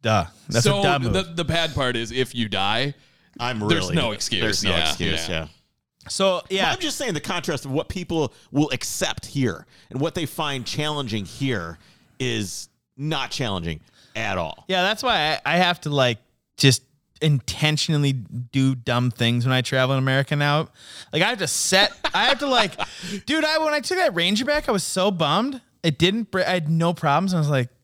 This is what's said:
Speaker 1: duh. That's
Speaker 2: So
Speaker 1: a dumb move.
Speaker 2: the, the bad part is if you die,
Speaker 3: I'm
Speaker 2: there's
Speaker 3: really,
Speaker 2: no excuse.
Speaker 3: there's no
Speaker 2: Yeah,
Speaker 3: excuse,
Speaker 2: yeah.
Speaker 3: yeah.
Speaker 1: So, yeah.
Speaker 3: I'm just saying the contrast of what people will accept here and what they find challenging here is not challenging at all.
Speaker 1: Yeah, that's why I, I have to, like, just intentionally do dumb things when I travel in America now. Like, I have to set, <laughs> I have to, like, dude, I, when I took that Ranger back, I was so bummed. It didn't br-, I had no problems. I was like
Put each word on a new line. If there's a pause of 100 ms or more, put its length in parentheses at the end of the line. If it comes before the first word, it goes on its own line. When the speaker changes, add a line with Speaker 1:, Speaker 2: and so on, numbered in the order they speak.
Speaker 1:
duh. (240)
That's
Speaker 2:
So
Speaker 1:
a
dumb
move.
Speaker 2:
the,
the
bad
part
is
if
you
die, (440)
Speaker 3:
I'm
Speaker 2:
there's
Speaker 3:
really,
Speaker 2:
no
excuse.
Speaker 3:
there's
no
Speaker 2:
Yeah,
Speaker 3:
excuse,
Speaker 2:
yeah.
Speaker 3:
yeah. (640)
Speaker 1:
So,
yeah.
Speaker 3:
I'm
just
saying
the
contrast
of
what
people (180)
will
accept
here (240)
and
what
they
find
challenging
here (420)
is (280)
not
challenging (360)
at
all.
Speaker 1:
Yeah,
that's
why
I,
I
have
to,
like, (400)
just (400)
intentionally
do
dumb
things
when
I
travel
in
America
now. (440)
Like,
I
have
to
set, (120)
<laughs>
I
have
to,
like, (540)
dude,
I,
when
I
took
that
Ranger
back,
I
was
so
bummed. (220)
It
didn't
br-,
I
had
no
problems.
I
was
like (140)